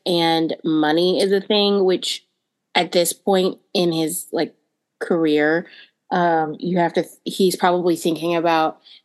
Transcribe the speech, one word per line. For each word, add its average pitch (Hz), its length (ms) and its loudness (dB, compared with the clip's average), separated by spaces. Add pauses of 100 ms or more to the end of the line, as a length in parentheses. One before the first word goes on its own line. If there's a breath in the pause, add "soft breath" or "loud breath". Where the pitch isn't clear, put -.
and 165 580 0
money 160 580 2
is 196 120 0
a 196 80 2
thing, 202 420 2
which 180 420 -2 (500)
at 175 180 -2
this 175 180 2
point 190 460 0 (160)
in 175 180 0
his, 160 400 -4
like, - 240 -4 (460)
career, 160 640 0 (440 loud breath)
um, 165 460 0
you 180 200 -4
have 165 160 0
to, 180 80 0
th-, - 120 -6 (120)
he's 190 320 0
probably 175 400 0
thinking 170 400 -2
about 160 420 0 (260 soft breath)